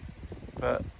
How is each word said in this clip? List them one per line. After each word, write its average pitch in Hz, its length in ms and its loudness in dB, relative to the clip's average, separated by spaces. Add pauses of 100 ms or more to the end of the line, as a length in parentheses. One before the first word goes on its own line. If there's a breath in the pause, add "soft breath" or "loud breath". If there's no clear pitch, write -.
(580)
But - 240 6 (180)